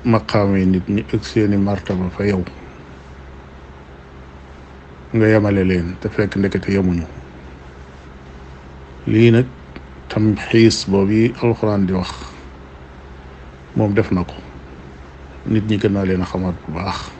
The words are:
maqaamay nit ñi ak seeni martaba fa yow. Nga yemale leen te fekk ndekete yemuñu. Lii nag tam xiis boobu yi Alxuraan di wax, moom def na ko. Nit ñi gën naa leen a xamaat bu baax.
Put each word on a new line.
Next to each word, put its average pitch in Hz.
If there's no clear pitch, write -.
maqaamay 104
nit 92
ñi 107
ak 107
seeni 104
martaba 98
fa 101
yow. 95
Nga 110
yemale 104
leen 90
te 110
fekk 101
ndekete 95
yemuñu. 90
Lii 113
nag 123
tam 107
xiis 113
boobu 98
yi 113
Alxuraan 107
di 92
wax, 90
moom 104
def 101
na 92
ko. -
Nit 107
ñi 107
gën 98
naa 98
leen 92
a 90
xamaat 92
bu 78
baax. 98